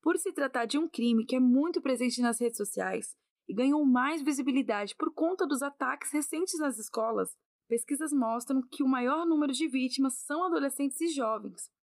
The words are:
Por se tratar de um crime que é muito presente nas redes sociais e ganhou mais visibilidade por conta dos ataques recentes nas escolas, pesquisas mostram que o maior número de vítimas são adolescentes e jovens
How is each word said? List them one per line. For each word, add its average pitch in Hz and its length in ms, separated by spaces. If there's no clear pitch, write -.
Por 349 160
se 381 140
tratar 269 340
de 233 120
um 320 100
crime 233 380
que 262 100
é 254 40
muito 269 420
presente 247 400
nas 233 180
redes 233 180
sociais 190 600
e 196 80
ganhou 277 280
mais 269 380
visibilidade 254 760
por 320 160
conta 349 360
dos 277 160
ataques 285 480
recentes 311 480
nas 277 180
escolas, 220 580
pesquisas 285 460
mostram 240 480
que 254 220
o 262 40
maior 262 380
número 294 260
de 277 160
vítimas 262 520
são 311 240
adolescentes 285 580
e 330 60
jovens 220 640